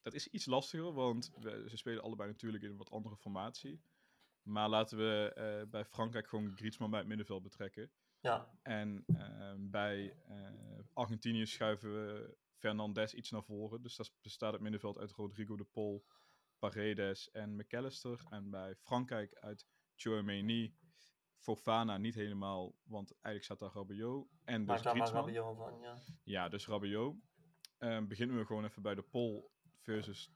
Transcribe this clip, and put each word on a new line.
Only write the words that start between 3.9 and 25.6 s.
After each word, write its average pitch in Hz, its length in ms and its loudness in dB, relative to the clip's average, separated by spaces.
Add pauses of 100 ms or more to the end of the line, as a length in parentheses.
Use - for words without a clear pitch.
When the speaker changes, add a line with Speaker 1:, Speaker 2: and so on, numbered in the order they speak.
Speaker 1:
Maar 107 260 4
laten 110 300 6
we, 107 360 4
eh, 107 360 -4
bij 107 140 -2
Frankrijk 113 440 -2
gewoon 107 280 0
Griezmann 107 340 -2
bij 107 100 2
het - 80 -4
middenveld 104 340 -2
betrekken. 101 480 -8 (300)
Speaker 2:
Ja. - 300 2 (120)
Speaker 1:
En, 104 440 -2
eh, 101 520 0
bij, 101 580 0 (120)
eh, 104 100 -12 (560)
Argentinië 113 520 2
schuiven 107 480 2
we 107 420 -4 (200)
Fernandes 107 580 2
iets - 160 -8
naar 107 140 -2
voren. 107 380 -6
Dus 120 140 -8
daar 107 120 -6 (140)
bestaat 107 300 0
het 95 100 -2
middenveld 107 360 0
uit 98 140 -6
Rodrigo 104 440 -4
de 101 80 -6
Paul, 104 400 -2 (540)
Paredes 101 720 2
en 107 260 -4
McAllister. 120 720 -4
En 101 200 -6
bij 95 240 -4
Frankrijk 123 600 2
uit 104 320 -10 (280)
Tchouaméni, 107 800 2 (640)
Fofana 113 600 4
niet 113 160 0
helemaal, 98 680 -2
want 101 300 -10
eigenlijk 104 320 -6
staat 101 140 -6
daar 98 160 -6
Rabiot. 110 520 -4 (180)
En 113 140 0
dus 104 80 4
Speaker 2:
Maak 101 160 4
daar 120 140 6
maar 117 100 6
Speaker 1:
Griezmann. 113 280 4
Speaker 2:
Rabiot 113 220 0
van, 117 240 -10